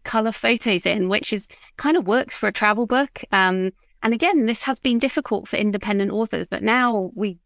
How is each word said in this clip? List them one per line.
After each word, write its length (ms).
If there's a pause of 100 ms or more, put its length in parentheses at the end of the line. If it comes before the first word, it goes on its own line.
color 280
photos 520
in, 240
which 240
is, 160 (300)
kind 180
of 100
works 300
for 120
a 40
travel 320
book. 480
Um, 400 (300)
and 100
again, 320
this 200
has 140
been 200
difficult 500
for 80
independent 560
authors, 340
but 160
now 520
we, 320